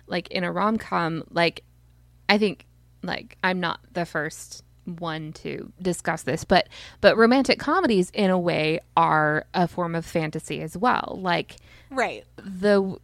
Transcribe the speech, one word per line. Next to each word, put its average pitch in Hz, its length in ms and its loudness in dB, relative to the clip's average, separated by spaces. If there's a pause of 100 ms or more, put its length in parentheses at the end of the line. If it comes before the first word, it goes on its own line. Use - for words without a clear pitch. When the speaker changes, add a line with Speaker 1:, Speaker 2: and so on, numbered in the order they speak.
Speaker 1:
like, 180 240 -6
in 185 140 -2
a 175 80 -4
rom-com, 180 800 -2
like, 165 340 0 (640)
I 208 100 6
think, 202 280 -2 (360)
like, - 400 -8
I'm 185 180 0
not - 200 -4 (120)
the 175 120 -4
first - 600 -8 (200)
one 160 500 -8
to - 360 -10 (100)
discuss 175 420 -4
this, 147 220 -4
but, - 240 4 (320)
but 185 160 6
romantic 240 420 4
comedies, 269 540 2
in 196 180 2
a 185 80 2
way, 160 420 0 (180)
are 156 560 2
a 175 140 2
form 170 260 -4
of 165 100 -4
fantasy 156 560 -6
as 170 160 -10
well. 233 440 -2
Like, 175 360 -2 (340)
Speaker 2:
Right. 202 340 -4 (120)
Speaker 1:
the, 196 680 2